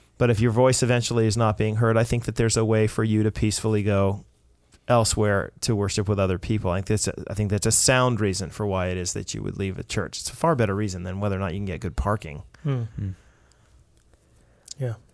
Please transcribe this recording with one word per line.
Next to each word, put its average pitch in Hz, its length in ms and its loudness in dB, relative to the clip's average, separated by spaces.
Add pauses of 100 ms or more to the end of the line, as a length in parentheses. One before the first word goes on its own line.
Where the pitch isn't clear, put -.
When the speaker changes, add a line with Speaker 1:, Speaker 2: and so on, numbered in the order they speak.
(180)
Speaker 1:
but 123 120 4
if 107 100 2
your 117 120 4
voice 127 300 4
eventually 117 460 2
is 104 80 2
not 110 220 2
being 107 180 0
heard, 113 220 4
I 113 80 4
think 117 180 -2
that 113 140 -6
there's 117 180 2
a 113 80 2
way 110 240 4
for 113 160 -2
you 107 180 2
to 107 100 2
peacefully 107 520 0
go 98 400 0 (640)
elsewhere 107 720 2
to 117 160 -2
worship 101 320 -2
with 104 140 0
other 92 180 2
people. 101 320 -2
I 90 60 -2
think 95 100 -6
that's 107 220 0
a, - 40 -2 (160)
I - 40 -8
think 101 180 -2
that's 104 140 0
a 113 80 2
sound 127 480 2
reason 95 280 -2
for 107 160 -6
why 95 220 -2
it 90 100 -4
is 90 140 -6
that - 220 -8
you 104 100 -8
would 95 140 -8
leave 95 200 -4
a - 60 -8
church. - 360 -6
It's - 100 -8
a - 80 -14
far 165 180 2
better 110 180 2
reason 98 300 -4
than 92 160 -6
whether 101 160 -2
or 92 40 -2
not 95 120 -2
you 87 80 -4
can 101 60 -6
get 90 160 -6
good 87 160 -6
parking. 85 460 -4 (200)
Speaker 2:
Hmm. 135 200 -2 (120)
Speaker 3:
Hmm. 98 140 -6 (1700)
Speaker 2:
Yeah, 123 140 -4 (200)